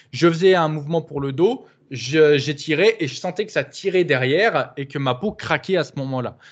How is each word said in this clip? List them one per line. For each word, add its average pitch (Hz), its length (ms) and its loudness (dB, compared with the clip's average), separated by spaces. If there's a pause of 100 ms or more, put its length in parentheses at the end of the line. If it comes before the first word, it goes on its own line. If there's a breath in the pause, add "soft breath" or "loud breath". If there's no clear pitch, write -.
(120 loud breath)
Je 151 160 2
faisais 170 260 4
un 165 140 2
mouvement 156 340 -4
pour 143 200 -8
le 139 100 -4
dos, 190 340 0 (240 loud breath)
je, 147 480 4
j'étirais 151 640 0
et 233 80 -2
je 226 80 -8
sentais 190 320 -6
que - 40 -18
ça 143 120 -2
tirait 180 400 0
derrière 143 760 0
et 139 100 -8
que 147 120 -8
ma 131 160 -2
peau 202 160 -6
craquait 170 460 -2
à 156 60 0
ce 135 120 -14
moment-là. 131 420 -8 (140 loud breath)